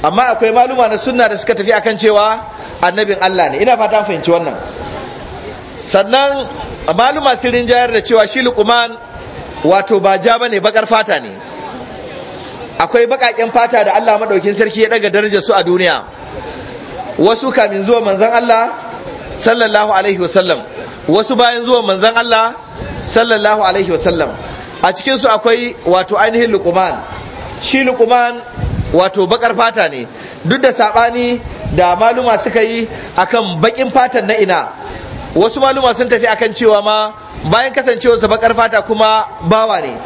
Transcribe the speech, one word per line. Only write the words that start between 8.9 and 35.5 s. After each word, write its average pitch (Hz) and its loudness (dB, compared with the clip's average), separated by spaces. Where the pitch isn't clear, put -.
wato 190 2
ba 190 2
ja 233 2
bane, 226 -2
bakar 220 0
fata 214 2
ne. 110 -12
Akwai 240 4
baƙaƙen 233 0
fata 233 4
da - 2
Allah 220 2
madaukin 202 0
sarki 214 0
ya 214 0
daga 208 0
darajar 202 0
su 226 0
a 196 4
duniya. 175 2
Wasu 226 2
kamin 196 0
zuwa 233 2
manzon 202 2
Allah 233 2
sallallahu 214 2
alaihi 196 2
wasallam, 175 0
wasu 214 2
bayan 240 2
zuwa 240 2
manzon 196 2
Allah 233 2
sallallahu 214 2
alaihi 185 0
wasallam. 160 0
A 180 2
cikin 269 -2
su 254 2
akwai 233 2
wato 185 2
ainihin 226 2
Luqman. 185 0
Shi 262 0
Luqman 240 2
wato 190 2
bakar 226 0
fata 220 0
ne. 127 -8
Duk 165 2
da - 4
sabani 240 2
da 180 4
maluma 233 2
suka 226 0
yi 226 -4
akan 190 0
bakin 240 0
fatan 247 2
na 214 0
ina. 175 2
Wasu 226 2